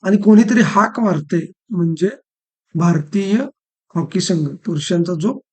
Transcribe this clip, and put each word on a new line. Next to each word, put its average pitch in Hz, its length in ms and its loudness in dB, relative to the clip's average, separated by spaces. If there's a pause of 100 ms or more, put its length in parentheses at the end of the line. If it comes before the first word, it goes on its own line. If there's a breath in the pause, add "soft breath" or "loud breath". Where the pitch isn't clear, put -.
आणि 196 140 2
कोणीतरी 220 500 6
हाक 208 320 0
मारते 170 460 -2 (260)
म्हणजे 170 380 -2 (680)
भारतीय 175 680 0 (520)
हॉकी 170 260 -4
संघ, 160 260 -2 (180)
पुरुषांचा 170 480 -2
जो 180 240 -4 (160)